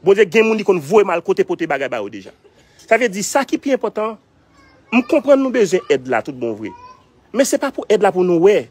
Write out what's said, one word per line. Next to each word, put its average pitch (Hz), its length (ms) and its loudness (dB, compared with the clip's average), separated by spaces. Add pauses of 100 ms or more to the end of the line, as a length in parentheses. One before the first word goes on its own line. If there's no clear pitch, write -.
Bondye 202 220 6
gen 220 200 2
moun 220 100 0
li 208 100 -6
konn 185 140 2
voye 196 260 2
mal 170 180 -2
kote 190 220 0
pote 165 220 -6
bagay 135 220 -4
ba 120 120 -6
ou 101 80 -10
deja. 98 220 -16 (520)
Sa 226 120 2
vle 233 140 0
di 190 140 -8
sa 277 220 -2
ki - 140 -4
pi 277 140 -2
enpòtan, 214 400 -6 (800)
m 247 120 2
konprann 277 360 2
nou 262 120 -4
bezwen 190 380 0
ed 127 200 -2
la, 113 140 -2
tout 143 100 -10
bon 117 220 -6
vre. 104 140 -12 (640)
Men 254 120 2
se 285 140 -2
pa 285 140 -4
pou - 160 -8
ed 202 120 2
la 190 120 2
pou 185 100 0
nou, 175 220 2
wè. 175 220 2